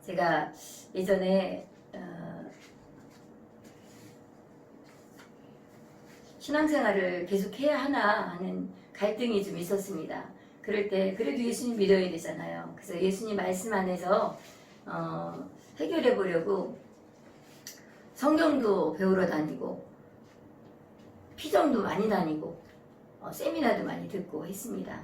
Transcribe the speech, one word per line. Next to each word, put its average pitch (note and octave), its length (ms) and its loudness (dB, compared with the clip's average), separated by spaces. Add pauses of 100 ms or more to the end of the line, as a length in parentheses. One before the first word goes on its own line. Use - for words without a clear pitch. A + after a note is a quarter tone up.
제가 E3+ 500 0 (420)
예전에, F#3+ 720 2 (280)
어, E3+ 500 -12 (4000)
'신앙생활을 A3 880 2
계속해야 C4 520 2
하나.' G#3+ 520 2
하는 F#3 380 -6 (240)
갈등이 G#3+ 520 0
좀 F3 120 -8
있었습니다. F3 680 -4 (360)
그럴 G#3 280 -2
때 F#3+ 260 2
그래도 B3 280 -2
예수님 A#3 340 -2
믿어야 F#3+ 340 6
되잖아요. E3 680 -8
그래서 - 240 -8
예수님 G3 360 0
말씀 F#3+ 360 -2
안에서, F#3+ 640 0 (500)
어, E3 640 -8 (280)
해결해 D4+ 380 4
보려고 F#3 600 0 (1400)
성경도 B3+ 760 4
배우러 F#3 340 4
다니고 D3+ 580 -4 (1500)
피정도 D4+ 460 2
많이 G3+ 260 0
다니고, E3+ 480 0 (640)
어, E3+ 120 -12
세미나도 C#4 520 0
많이 - 240 -8
듣고 E3 380 -8
했습니다. F#3+ 580 -10